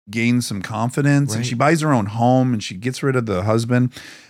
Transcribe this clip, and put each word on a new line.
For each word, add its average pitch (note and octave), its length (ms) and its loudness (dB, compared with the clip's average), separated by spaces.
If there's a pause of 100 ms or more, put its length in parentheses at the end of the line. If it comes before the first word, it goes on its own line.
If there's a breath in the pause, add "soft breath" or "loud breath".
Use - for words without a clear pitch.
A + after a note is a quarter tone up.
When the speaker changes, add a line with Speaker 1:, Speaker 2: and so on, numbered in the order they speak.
(120)
Speaker 1:
gain A#2 300 2
some G#2 200 -6
confidence, C#3+ 720 0
and A2 60 -4
Speaker 2:
Right. A#2+ 80 -4
Speaker 1:
she B2 80 -4
buys D3 260 2
her D#3 120 0
own A2 140 2
home, B2 460 2
and G#2+ 100 -2
she - 120 -10
gets B2 260 -6
rid C3+ 140 0
of B2 100 0
the F#2 180 -2
husband. A#2 480 2 (380 loud breath)